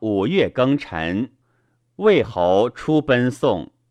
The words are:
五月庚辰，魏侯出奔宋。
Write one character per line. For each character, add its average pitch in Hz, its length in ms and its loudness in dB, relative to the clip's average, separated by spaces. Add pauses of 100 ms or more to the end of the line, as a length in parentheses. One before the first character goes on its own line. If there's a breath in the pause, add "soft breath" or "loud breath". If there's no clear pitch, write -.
五 104 240 0
月 151 240 0
庚 131 260 0
辰， 92 580 -6 (640)
魏 185 260 2
侯 95 440 2
出 151 320 0
奔 127 300 2
宋。 113 420 -4 (200)